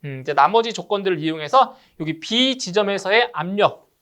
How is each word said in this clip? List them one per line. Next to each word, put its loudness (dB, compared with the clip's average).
음, -10
이제 -6
나머지 4
조건들을 -2
이용해서 0
여기 -6
B -2
지점에서의 0
압력 -2